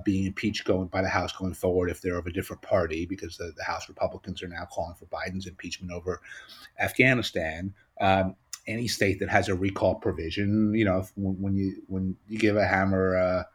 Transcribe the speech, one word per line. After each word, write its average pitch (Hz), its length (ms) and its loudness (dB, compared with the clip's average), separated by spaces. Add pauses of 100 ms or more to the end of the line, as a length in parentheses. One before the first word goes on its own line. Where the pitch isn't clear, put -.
being 95 180 2
impeached 98 400 -2
going 92 240 2
by 95 140 0
the 95 80 0
House 90 220 0
going 92 200 -4
forward 90 380 2
if - 100 -8
they're 90 160 -2
of 87 100 -4
a 90 60 -6
different 95 300 -6
party, 85 420 0
because 87 320 -8
the, 87 180 -10
the - 80 -12
House 85 280 -6
Republicans - 520 -6
are 90 60 -8
now 87 240 -10
calling 87 220 -6
for - 100 -20
Biden's 92 420 -8
impeachment 87 460 -12
over 87 300 -6 (580)
Afghanistan. 95 920 0 (260)
Um, 95 360 4 (300)
any 113 220 -4
state 101 320 2
that 95 80 -2
has 101 200 4
a 98 60 2
recall 98 400 2
provision, 101 800 0
you 110 100 4
know, 92 140 4
if, 95 180 -4
when, 95 240 -2
when 98 160 0
you, 98 300 -2
when 95 300 -2 (120)
you 110 100 -6
give 107 180 4
a 101 100 4
hammer, 95 500 4
uh, 92 260 2 (120)